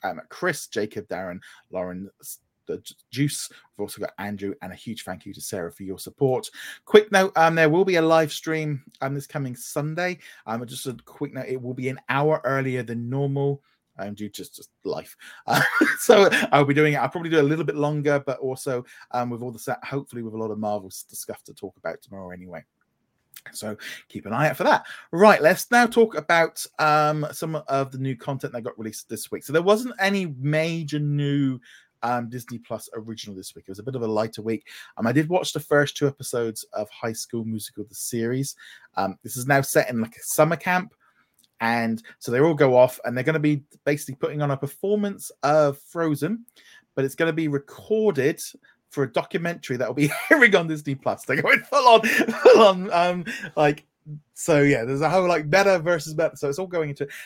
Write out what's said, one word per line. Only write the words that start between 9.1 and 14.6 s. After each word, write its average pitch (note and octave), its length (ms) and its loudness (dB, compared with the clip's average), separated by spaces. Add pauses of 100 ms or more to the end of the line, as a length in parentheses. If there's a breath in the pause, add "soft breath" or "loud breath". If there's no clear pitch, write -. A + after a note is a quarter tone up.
this C#3 120 -10
coming C3 300 -8
Sunday. D#3+ 600 -6 (280 loud breath)
Um, A#2 200 -6
just - 200 -14
a B2+ 60 -6 (120)
quick - 300 -10
note: C3 140 -10
it C3 120 -6
will B2 140 -10
be B2+ 140 -6
an C3 100 -6 (100)
hour D3 360 2
earlier C3 400 -2
than A#2 260 -6
normal. C#3 520 -2 (380)
Um, G2+ 140 -10
due G#2 140 -10
to F#2+ 160 -14
just - 260 -20 (140)